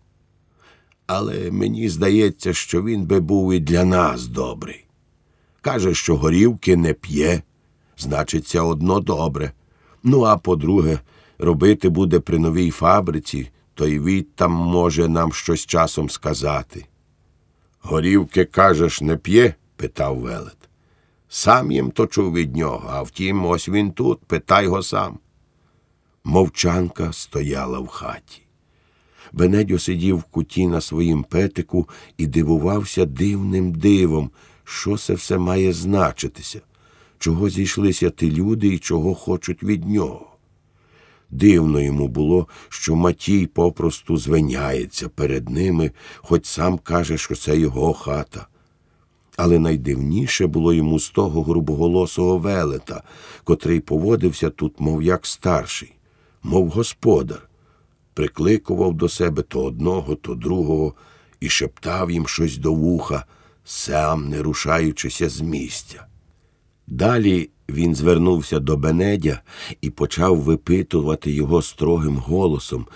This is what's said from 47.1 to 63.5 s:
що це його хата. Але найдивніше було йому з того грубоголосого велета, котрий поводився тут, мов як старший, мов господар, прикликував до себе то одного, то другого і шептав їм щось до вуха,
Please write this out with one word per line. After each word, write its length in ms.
що 180
це 220
його 340
хата. 540
Але 220
найдивніше 880
було 260
йому 280
з 100
того 320
грубоголосого 960
велета, 640
котрий 360
поводився 680
тут, 300
мов 220
як 240
старший, 640
мов 260
господар, 800
прикликував 800
до 140
себе 340
то 220
одного, 500
то 200
другого 600
і 80
шептав 640
їм 160
щось 300
до 160
вуха, 540